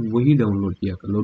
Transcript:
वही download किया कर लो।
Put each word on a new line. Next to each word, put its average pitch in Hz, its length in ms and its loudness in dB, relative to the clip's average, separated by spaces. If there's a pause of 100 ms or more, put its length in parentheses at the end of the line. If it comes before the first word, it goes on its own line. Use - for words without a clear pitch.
(120)
वही 127 240 4
download 98 380 0
किया 98 200 -6
कर - 140 -12
लो। 104 160 -2